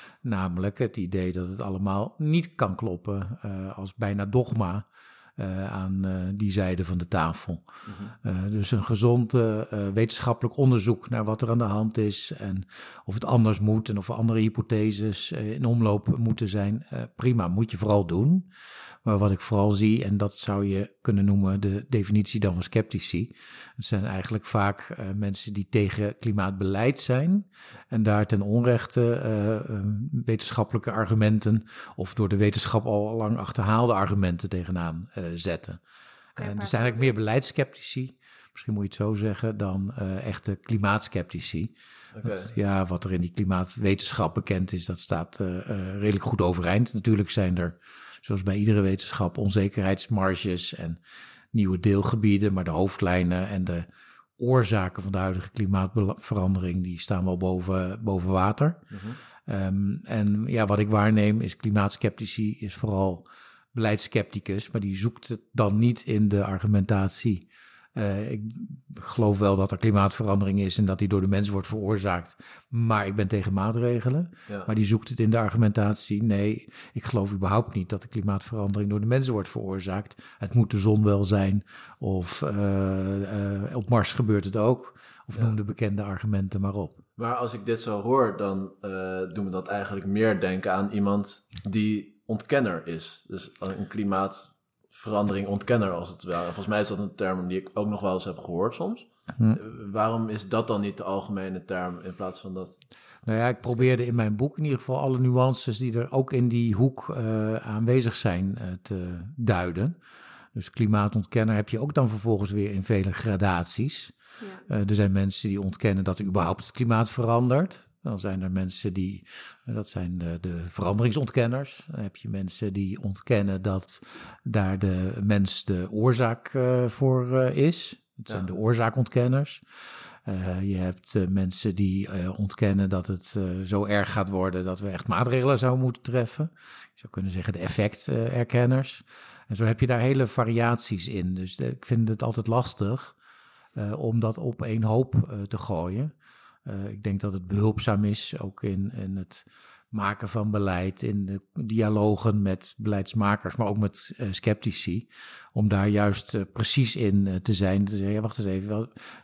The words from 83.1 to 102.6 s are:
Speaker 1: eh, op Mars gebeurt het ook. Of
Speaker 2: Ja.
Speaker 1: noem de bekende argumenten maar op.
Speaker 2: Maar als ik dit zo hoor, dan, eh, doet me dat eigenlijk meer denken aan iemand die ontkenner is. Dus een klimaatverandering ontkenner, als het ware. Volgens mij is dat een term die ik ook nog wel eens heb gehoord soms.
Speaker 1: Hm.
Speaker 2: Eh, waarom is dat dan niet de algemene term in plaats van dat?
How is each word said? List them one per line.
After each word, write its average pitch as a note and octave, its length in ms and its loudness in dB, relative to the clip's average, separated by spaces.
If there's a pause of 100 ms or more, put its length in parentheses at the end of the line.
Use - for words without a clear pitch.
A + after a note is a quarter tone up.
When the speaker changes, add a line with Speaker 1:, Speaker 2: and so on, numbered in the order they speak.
Speaker 1:
eh, - 60 -8
op A2 140 -4
Mars A2+ 240 2
gebeurt G#2+ 320 2
het G2 120 -4
ook. A#2+ 400 0 (300)
Of - 100 -10
Speaker 2:
Ja. A2 60 0
Speaker 1:
noem A2 120 2
de G#2+ 80 0
bekende G#2 400 -2
argumenten G2 580 -2
maar G2 140 0
op. F#2 240 -6 (140)
Speaker 2:
Maar A#2 220 -4
als A#2+ 180 -4
ik G#2 120 -10
dit A2+ 160 0
zo G#2 200 -2
hoor, A#2 360 4
dan, F#2+ 340 -2 (100)
eh, F#2+ 380 -6 (140)
doet G2+ 100 -4
me F#2+ 60 -4
dat F#2 180 -4
eigenlijk G2 380 -6
meer G#2 340 4
denken F#2 340 0
aan G2+ 180 0
iemand G2+ 560 0 (220)
die G#2+ 560 -2
ontkenner G#2+ 640 -2
is. - 400 -10
Dus - 320 -10
een F#2+ 280 -6
klimaatverandering G2+ 1600 -2
ontkenner, G2+ 440 0
als F2 180 -6
het E2+ 140 -14
ware. F2 220 -2
Volgens F2+ 220 -6
mij G#2+ 120 2
is G2+ 80 2
dat G2+ 120 -2
een G2+ 160 -6
term F#2 320 -2
die F#2 120 -2
ik - 140 -14
ook G#2 140 -2
nog G#2 140 -4
wel F#2+ 120 0
eens F#2 120 -2
heb F#2 120 -8
gehoord F2+ 360 -2
soms. G3+ 340 -6 (300)
Speaker 1:
Hm. A#2 140 4
Speaker 2:
Eh, A#2 40 4 (360)
waarom A2 380 0
is G2+ 200 -6
dat A2+ 180 0
dan G#2+ 140 0
niet G2+ 160 -4
de - 60 -10
algemene F#2+ 640 -6
term F2+ 340 -4
in F2+ 160 -12
plaats F#2 260 -8
van F#2 120 -12
dat? F#2 240 -12 (460)